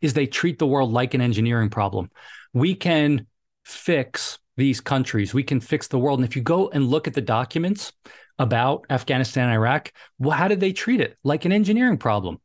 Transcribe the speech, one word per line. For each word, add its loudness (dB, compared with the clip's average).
is 0
they 2
treat -2
the 2
world 2
like 0
an 0
engineering 2
problem. -2
We 2
can 0
fix -4
these 0
countries. 0
We 0
can -2
fix -4
the -2
world. 0
And 0
if -8
you -4
go 0
and 0
look 0
at -6
the -2
documents -2
about 0
Afghanistan 0
and 2
Iraq, 0
well, 0
how 2
did 0
they 2
treat 0
it? -4
Like 0
an 2
engineering 2
problem. -2